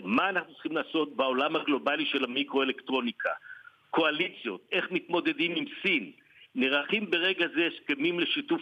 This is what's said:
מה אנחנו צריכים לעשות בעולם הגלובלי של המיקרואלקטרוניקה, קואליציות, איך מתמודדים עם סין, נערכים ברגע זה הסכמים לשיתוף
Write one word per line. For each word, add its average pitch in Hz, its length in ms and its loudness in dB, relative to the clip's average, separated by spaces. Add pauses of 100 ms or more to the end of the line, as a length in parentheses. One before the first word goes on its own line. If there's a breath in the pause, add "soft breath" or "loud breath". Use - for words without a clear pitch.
מה 135 260 2
אנחנו 170 240 -2
צריכים - 180 -8
לעשות 151 440 0
בעולם 131 400 2
הגלובלי 147 500 0
של 139 180 0
המיקרואלקטרוניקה, 131 1040 0 (600 loud breath)
קואליציות, 156 720 0 (100)
איך - 200 -2
מתמודדים 165 640 0
עם 147 100 -2 (160)
סין, 175 300 0 (440 loud breath)
נערכים 143 560 0
ברגע 175 440 2
זה 170 120 4
הסכמים 151 520 0
לשיתוף 160 420 0